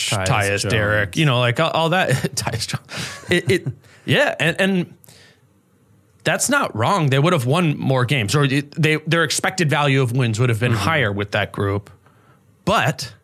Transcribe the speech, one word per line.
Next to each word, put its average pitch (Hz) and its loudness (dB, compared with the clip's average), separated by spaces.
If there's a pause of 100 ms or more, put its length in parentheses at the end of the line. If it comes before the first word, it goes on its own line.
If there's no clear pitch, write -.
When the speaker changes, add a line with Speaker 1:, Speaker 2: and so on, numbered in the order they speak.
Speaker 1:
Tyus 95 -2
Speaker 2:
Tyus, 101 0
Speaker 1:
Jones. 101 -2
Speaker 2:
Derek, 104 0
you 160 2
know, 123 2
like, 120 0
all, 160 2
all 160 0
that. 185 0
<laughs> - -2
Tyus - -6
Jones. - -10
It, 175 2
it, 175 0 (360)
yeah, 254 2
and, 165 0
and 190 0 (1300)
that's 170 0
not 277 -2
wrong. 147 2
They 135 2
would 170 4
have 127 0
won 156 2
more 127 0
games, 113 0
or 147 4
it, 143 0
they, 156 2 (100)
their 165 2
expected 165 -2
value 143 2
of 113 -2
wins 117 0
would 127 2
have 110 0
been 117 0
Speaker 1:
Mm-hmm. 104 0
Speaker 2:
higher 139 0
with 101 -4
that 101 -2
group. 101 -4 (720)
But 165 0